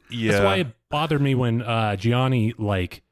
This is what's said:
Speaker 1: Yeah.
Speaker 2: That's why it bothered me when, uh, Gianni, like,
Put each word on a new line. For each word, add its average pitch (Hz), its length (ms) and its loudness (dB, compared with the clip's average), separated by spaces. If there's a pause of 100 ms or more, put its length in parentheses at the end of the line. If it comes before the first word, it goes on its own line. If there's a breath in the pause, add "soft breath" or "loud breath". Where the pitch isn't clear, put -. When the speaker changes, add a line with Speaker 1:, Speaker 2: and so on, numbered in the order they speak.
Speaker 1:
Yeah. 113 240 -2
Speaker 2:
That's 98 120 4
why 98 140 2
it 170 80 -2 (220)
bothered 151 320 -2
me 139 140 2
when, 120 280 0
uh, 113 340 0
Gianni, 117 600 0
like, 98 540 -4